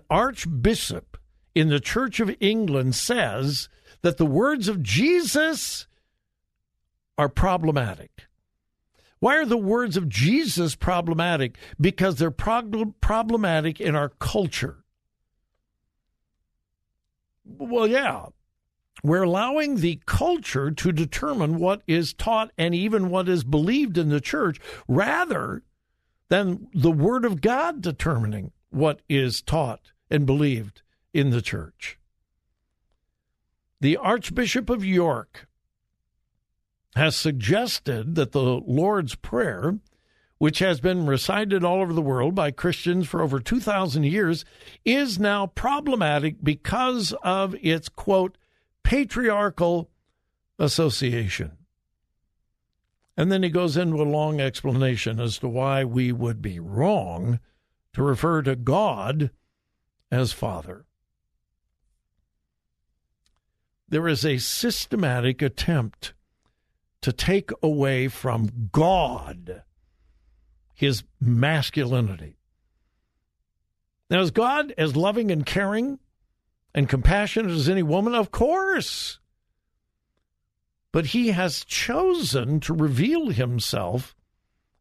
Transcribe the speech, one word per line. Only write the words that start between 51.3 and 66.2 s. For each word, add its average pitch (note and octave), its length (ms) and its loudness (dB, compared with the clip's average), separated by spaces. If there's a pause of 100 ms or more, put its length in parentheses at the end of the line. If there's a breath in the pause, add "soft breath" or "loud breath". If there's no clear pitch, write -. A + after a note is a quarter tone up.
And F3+ 160 2
then F#3+ 120 2
he F3+ 60 0
goes E3 280 0
into D#3+ 240 0
a - 20 2
long D3+ 380 0
explanation B2+ 800 0
as A#2 200 -4
to C3 80 -4
why C3 360 0
we B2 280 0
would A#2 300 -4
be F#2 180 -6
wrong A2+ 800 -2 (540)
to - 80 -2
refer D3 400 2
to C3+ 140 0
God C3 720 0 (800)
as A#2+ 240 0
Father. F2+ 520 -8 (3000)
There E3 200 0
is C#3+ 180 0
a C#3 140 2
systematic C3 1000 -2
attempt - 720 -2 (880)